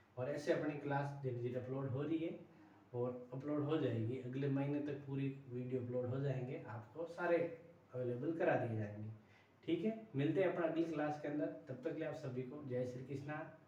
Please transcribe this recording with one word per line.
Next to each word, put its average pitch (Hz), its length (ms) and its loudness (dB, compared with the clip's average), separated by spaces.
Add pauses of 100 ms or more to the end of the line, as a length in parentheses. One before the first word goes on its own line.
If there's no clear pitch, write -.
(180)
और 127 120 0
ऐसे 160 240 4
अपनी 147 260 2
क्लास 143 440 0
धीरे 123 140 0
धीरे 120 220 0
अपलोड 135 300 -2
हो 131 120 0
रही 160 160 2
है 170 220 -2 (540)
और 123 400 0
अपलोड 147 300 0
हो 156 140 4
जाएगी। 117 440 2
अगले 131 280 0
महीने 143 380 2
तक 139 180 -4
पूरी 135 220 0 (220)
वीडियो 123 320 -2
अपलोड 123 240 0
हो 135 140 0
जाएंगे, 123 480 -2
आपको 131 440 -8
सारे 170 260 4 (580)
अवेलेबल 127 420 0
करा 165 180 6
दिए 113 220 2
जाएंगे, 107 320 -4 (540)
ठीक 165 220 2
है। 220 120 2 (180)
मिलते 160 280 4
हैं 175 100 4
अपना 175 140 2
अगली 156 160 2
क्लास 151 380 0
के 151 60 -2
अंदर, 147 180 0 (220)
तब 127 80 -6
तक 160 180 -2
के 151 60 -4
लिए 156 80 -2
आप 143 100 -4
सभी 127 260 -4
को 147 260 -8
जय 123 180 2
श्री - 180 -6
कृष्णा 147 340 -4 (280)